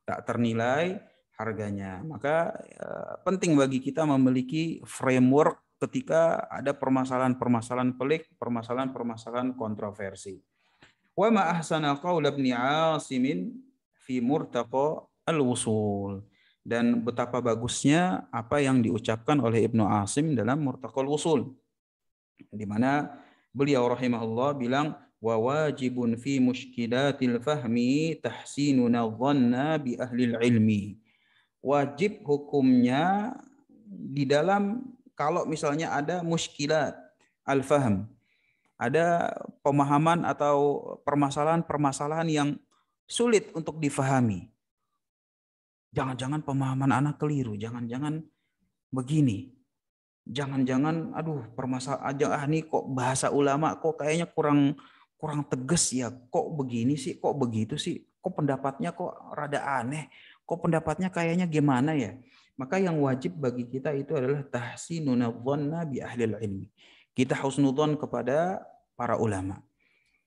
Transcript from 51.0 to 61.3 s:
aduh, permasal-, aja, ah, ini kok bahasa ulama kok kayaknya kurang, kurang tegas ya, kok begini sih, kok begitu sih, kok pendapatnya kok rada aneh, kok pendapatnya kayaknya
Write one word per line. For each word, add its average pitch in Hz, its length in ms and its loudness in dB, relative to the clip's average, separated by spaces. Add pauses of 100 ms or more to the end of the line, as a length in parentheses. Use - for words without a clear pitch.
aduh, 151 400 -6
permasal-, 131 480 -6
aja, 139 320 0
ah, 147 160 -2
ini 160 160 0
kok - 240 -2
bahasa 131 400 0
ulama 143 480 2
kok 156 240 -2
kayaknya 160 240 0
kurang, 143 480 4 (480)
kurang 147 240 -4
tegas 139 480 0
ya, 123 160 -2
kok - 480 -4
begini 127 400 0
sih, - 240 -8
kok 143 160 0
begitu 117 400 -2
sih, 160 240 -6 (160)
kok - 160 -6
pendapatnya 156 560 -2
kok 185 240 -8 (240)
rada 147 240 -4 (240)
aneh, 147 240 -8 (400)
kok 175 160 -6
pendapatnya 165 480 0
kayaknya 170 320 0